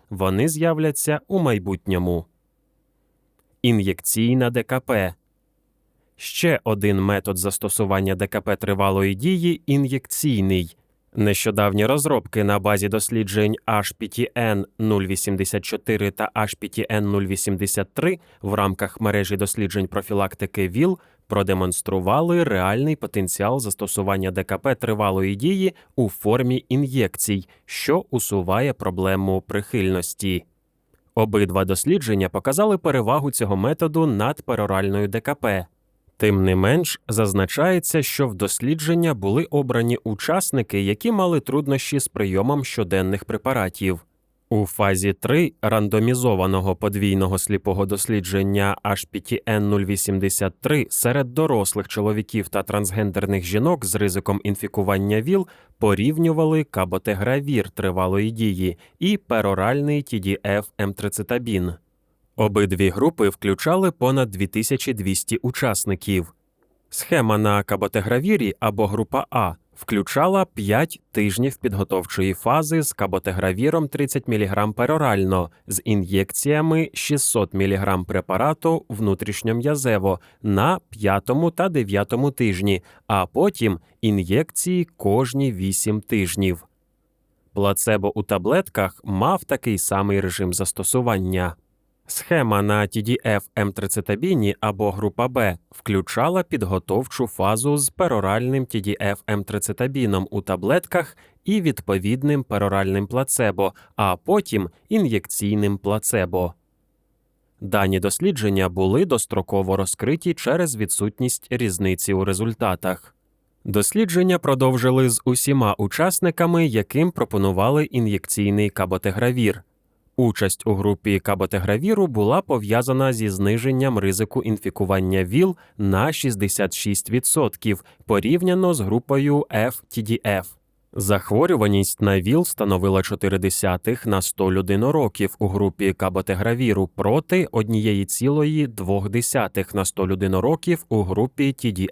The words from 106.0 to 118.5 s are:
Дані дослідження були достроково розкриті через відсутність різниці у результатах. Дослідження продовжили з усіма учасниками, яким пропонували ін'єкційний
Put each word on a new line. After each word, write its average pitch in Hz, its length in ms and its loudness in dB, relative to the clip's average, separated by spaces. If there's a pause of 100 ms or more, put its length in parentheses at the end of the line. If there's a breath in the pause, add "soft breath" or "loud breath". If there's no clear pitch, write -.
Дані 98 380 2
дослідження 101 720 0
були 95 360 2
достроково 98 720 0
розкриті 131 580 -2
через 147 440 -2
відсутність 107 720 -4
різниці 98 640 0
у 95 120 2
результатах. 98 880 -2 (500)
Дослідження 180 760 2
продовжили 131 680 4
з 113 160 -2
усіма 123 520 2
учасниками, 170 880 2
яким 139 460 0
пропонували 107 760 2
ін'єкційний 104 840 0